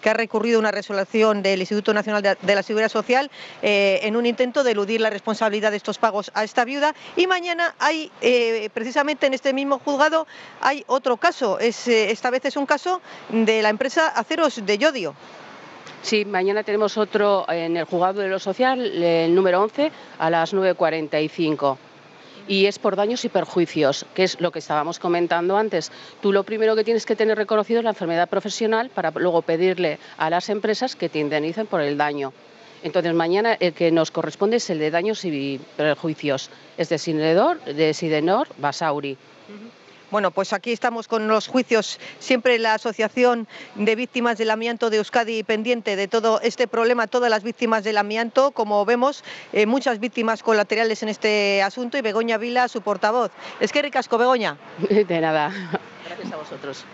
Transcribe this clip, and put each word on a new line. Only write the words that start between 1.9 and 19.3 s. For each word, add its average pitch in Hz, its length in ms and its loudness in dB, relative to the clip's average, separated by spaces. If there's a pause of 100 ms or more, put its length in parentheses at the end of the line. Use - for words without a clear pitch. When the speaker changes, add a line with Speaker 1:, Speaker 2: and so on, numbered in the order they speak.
Speaker 1:
Nacional 208 300 0
de, 196 180 2
de 196 140 2
la 196 80 2
Seguridad 220 260 0
Social, 247 420 0 (300)
eh, 202 440 2
en 214 120 -2
un 240 80 0
intento 247 400 0
de 247 60 4
eludir 214 320 0
la 220 80 2
responsabilidad 214 600 0
de 208 60 -4
estos 202 220 -6
pagos 208 340 0
a 208 100 -2
esta 226 220 0
viuda. 285 300 0 (220)
Y 359 100 4
mañana 349 520 -2
hay, 311 320 0 (120)
eh, 226 500 2
precisamente 277 540 -2
en 262 80 2
este 269 180 -2
mismo 277 260 0
juzgado, 302 480 2 (360)
hay 277 240 0
otro 247 320 0
caso, 269 400 0
es, 226 280 -2
eh, 220 240 4
esta 240 200 -2
vez 254 160 -2
es 269 100 -4
un 277 80 -2
caso 359 380 0 (260)
de 220 320 2
la 214 80 4
empresa 262 400 2
Aceros 269 560 -2
de 208 140 0
Llodio. 220 360 0 (880)
Speaker 2:
Sí, 214 240 0
mañana 196 380 0
tenemos 208 340 0
otro 202 540 2
en 165 260 -2
el 165 80 -2
juzgado 185 380 0
de 190 60 -2
lo 190 100 -2
social, 254 420 0
el 170 540 2